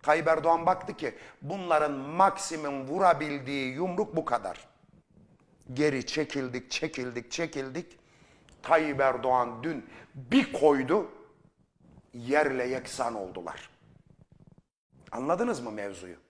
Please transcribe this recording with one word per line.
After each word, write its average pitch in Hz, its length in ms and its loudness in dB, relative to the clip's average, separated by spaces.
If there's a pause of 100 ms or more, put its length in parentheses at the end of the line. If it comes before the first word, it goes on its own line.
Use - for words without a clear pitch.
Tayyip 156 260 4
Erdoğan 165 380 4
baktı 185 300 0
ki 131 180 -6 (280)
bunların 160 500 0
maksimum 147 960 0
vurabildiği 143 840 2
yumruk 170 420 -2
bu 156 80 0
kadar. - 440 -4 (1040)
Geri 135 340 0
çekildik, 131 640 -4
çekildik, 123 640 -6
çekildik. 160 680 -8 (640)
Tayyip 151 380 4
Erdoğan 123 600 2
dün 156 280 -6 (240)
bir 139 380 2
koydu, 151 580 4 (1000)
yerle 131 540 2
yeksan 123 480 -4
oldular. 90 560 -10 (1400)
Anladınız 175 480 -2
mı 117 120 -10
mevzuyu? 95 440 -10 (140)